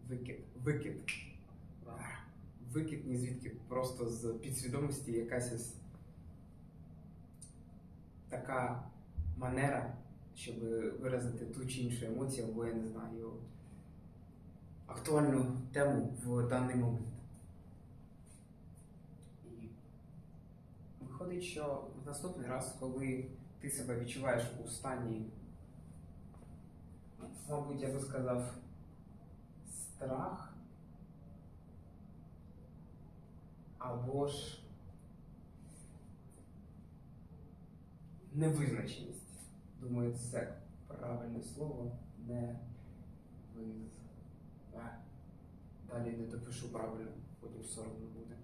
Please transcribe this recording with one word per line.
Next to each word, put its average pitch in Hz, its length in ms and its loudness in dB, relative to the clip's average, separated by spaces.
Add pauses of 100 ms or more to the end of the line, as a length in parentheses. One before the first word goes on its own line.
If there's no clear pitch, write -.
Викид. 123 300 -2 (240)
Викид. - 400 4 (800)
Ах, - 420 -6 (440)
викид 156 360 2
ні 123 100 6
звідки. 123 340 2 (160)
Просто 127 420 4
з 117 240 2
підсвідомості 127 800 2
якась 117 420 4
ось - 220 -2 (2500)
така 127 540 2 (540)
манера, 127 600 6 (380)
щоб 117 200 -2 (460)
виразити 120 440 4
ту 127 220 -2
чи 127 140 2
іншу 117 240 4
емоцію, 123 420 2
або, 113 180 2
я 113 80 4
не 113 140 2
знаю, 113 460 -2 (1500)
актуальну 131 760 8 (120)
тему 139 400 8 (120)
в 120 220 8
даний 127 280 6
момент. 117 320 8 (2500)
І - 240 -8 (1300)
виходить, 180 420 0
що 143 440 2 (160)
в 139 40 -4
наступний 143 400 -2
раз, 127 320 2
коли 131 460 4 (340)
ти 143 100 -2
себе 123 300 2
відчуваєш 120 440 6 (220)
у - 20 -4
стані, 120 580 2 (2250)
мабуть, 143 320 2
я 131 120 4
би 135 60 4
сказав, 123 540 4 (1160)
страх, - 840 0 (3250)
або 127 500 6
ж - 380 -2 (3750)
невизначеність. 143 880 4 (580)
Думаю, 120 340 6
це - 440 0 (300)
правильне 117 540 -2
слово. 123 500 0 (360)
Не 120 320 2 (960)
виз-, 110 340 -4 (840)
а, 113 40 -6 (1120)
далі 120 220 2
не 117 160 0
допишу 120 440 -2
правильно, 110 400 0 (280)
потім 113 240 -6
соромно 110 520 -4
буде. 113 280 -8